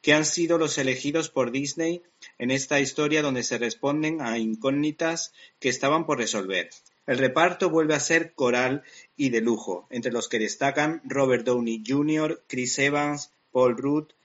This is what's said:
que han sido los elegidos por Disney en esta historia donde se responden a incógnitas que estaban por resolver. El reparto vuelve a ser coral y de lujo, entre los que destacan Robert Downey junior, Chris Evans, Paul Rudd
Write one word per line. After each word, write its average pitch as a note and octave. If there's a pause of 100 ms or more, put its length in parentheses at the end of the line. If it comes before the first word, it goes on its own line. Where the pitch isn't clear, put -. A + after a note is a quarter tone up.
que D3+
han D3+
sido E3+
los D#3
elegidos C#3+
por A#2+
Disney D#3+ (360)
en A#2+
esta C3+
historia D3+
donde C3
se A#2+
responden D3
a A#2
incógnitas C#3+ (260)
que C3+
estaban D3+
por D3+
resolver. G2 (360)
El B2+
reparto E3+
vuelve D#3
a C#3+
ser E3
coral B2+ (320)
y C#3
de A2+
lujo, G#2+
entre A#2+
los A#2
que A#2
destacan C#3
Robert B2+
Downey A#2
junior, D3+
Chris B2+
Evans, D3 (200)
Paul B2+
Rudd D3 (120)